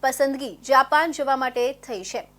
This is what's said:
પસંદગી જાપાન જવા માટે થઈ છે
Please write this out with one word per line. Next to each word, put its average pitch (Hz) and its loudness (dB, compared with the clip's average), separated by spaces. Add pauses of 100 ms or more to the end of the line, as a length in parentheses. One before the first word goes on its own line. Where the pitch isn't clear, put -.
પસંદગી 269 0 (140)
જાપાન 302 4
જવા 269 0
માટે 254 -2 (200)
થઈ 202 -8
છે 214 -8 (140)